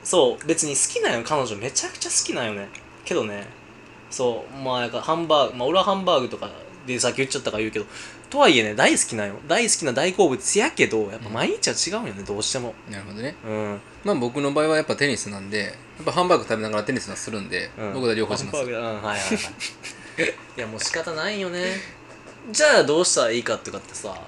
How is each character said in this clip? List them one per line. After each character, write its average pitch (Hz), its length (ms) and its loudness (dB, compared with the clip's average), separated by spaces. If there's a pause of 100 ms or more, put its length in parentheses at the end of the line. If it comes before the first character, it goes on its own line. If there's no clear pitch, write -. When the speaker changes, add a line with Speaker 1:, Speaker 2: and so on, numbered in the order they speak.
Speaker 1:
そ 131 380 6
う、 147 60 -10
別 160 180 2
に 143 100 -2
好 - 60 2 (120)
き 480 80 -2
な 415 100 2
ん 117 80 0
よ、 117 60 -6
彼 143 200 2
女。 110 100 -4
め 110 160 -6
ち - 140 -2
ゃ 359 40 -4
く - 80 -14
ち - 100 -6
ゃ - 20 -6
好 - 140 -2
き 339 100 -4
な 160 100 -2
ん 113 40 -2
よ 107 60 -4
ね。 101 160 -8 (340)
け - 100 -4
ど 139 120 2
ね、 101 220 -8 (600)
そ 120 440 0
う、 135 40 -12
ま 131 200 -2
あ、 123 40 0
な 120 60 -2
ん - 20 -4
か 117 120 -4
ハ 156 140 0
ン 165 120 -2
バ 147 200 6
ー - 40 -2
グ、 123 60 -10
ま 123 80 -2
あ、 - 20 2
俺 165 120 4
は 185 40 6
ハ 196 100 4
ン 190 120 -2
バ 175 120 6
ー 131 40 4
グ 120 80 -2
と 101 80 -10
か - 120 -8 (360)
で 127 140 -2
さ 120 100 4
っ 110 40 -2
き - 40 -6
言 135 80 2
っ 131 40 -10
ち - 80 -4
ゃ - 20 -2
っ - 20 -10
た - 100 -2
か 107 60 -4
ら 107 40 0
言 110 80 0
う - 20 -10
け 110 80 -4
ど、 101 60 -6 (440)
と 269 100 -4
は 277 80 10
い 143 120 10
え 113 40 4
ね、 107 120 0
大 165 160 6
好 - 140 4
き - 100 -6
な 104 100 0
ん - 20 -4
よ。 101 80 -6 (120)
大 190 160 4
好 226 100 2
き - 120 -2
な 127 80 2
大 160 200 2
好 185 160 8
物 127 300 0
や 262 120 4
け 127 160 4
ど、 107 220 0
や 107 80 -10
っ - 20 -12
ぱ 110 100 -10
毎 123 200 0
日 440 200 0
は 123 40 0
違 196 280 -2
う 226 40 -6
ん - 40 -6
よ 104 40 -8
ね、 98 60 -10
Speaker 2:
う - 20 -8
ん。 95 40 -8
Speaker 1:
ど 101 120 -4
う 107 60 -2
し - 80 -2
て 135 80 -2
も。 117 160 -6 (160)
Speaker 2:
な 101 60 -10
る 98 80 -12
ほ 101 80 -12
ど 104 80 -10
ね。 139 140 -6 (120)
Speaker 1:
う 110 40 -4
ん。 104 300 -4 (220)
Speaker 2:
ま 202 80 0
あ、 190 40 2
僕 120 240 -2
の 143 120 0
場 151 120 2
合 156 40 2
は 160 80 4
や 156 80 2
っ - 20 -2
ぱ 110 100 0
テ 143 120 2
ニ 120 100 0
ス - 120 -6
な 101 100 -10
ん 98 100 -10
で、 104 140 -2
や 95 80 -6
っ - 340 -12
ぱ 147 60 0
ハ 170 100 2
ン 180 60 4
バ 175 80 6
ー - 40 4
グ 117 40 -4
食 113 140 0
べ 110 60 -4
な 110 60 -4
が 107 80 -2
ら 104 60 0
テ 131 100 -2
ニ 123 60 0
ス - 100 -10
は 95 60 -10
す - 160 -10
る 107 100 -6
ん 95 80 -10
で、 87 300 -4
Speaker 1:
う 110 60 -6
ん。 98 80 -6
Speaker 2:
僕 127 140 -2
は 113 60 2
両 107 140 0
方 104 100 -2
し 135 80 -4
ま 110 60 -8
す。 156 60 -2
Speaker 1:
ハ 139 60 0
ン - 40 -2
バ 123 40 -6
ー 120 40 -4
グ、 - 20 -4
う 117 40 -4
ん、 117 40 -4
は 113 60 -4
い 104 120 -6
は 104 120 -2
い - 20 -2
は 95 160 0
い。 214 40 0 (920)
Speaker 2:
<laughs> - 280 -12
Speaker 1:
い - 20 -10
や、 113 80 -4
も 110 100 -8
う - 20 -8
仕 - 120 -2
方 165 220 -4
な 160 180 -2
い 208 100 -4
よ 185 80 -4
ね。 185 480 -6 (540)
じ 254 120 2
ゃ 285 140 8
あ 170 60 8
ど 147 160 4
う 180 60 4
し - 100 2
た 135 100 4
ら 113 60 2
い 120 80 2
い 113 40 -6
か 113 120 0
っ 101 40 -6
て - 120 -12
か - 80 -8
っ - 20 -14
て - 120 -18
さ - 220 -10 (120)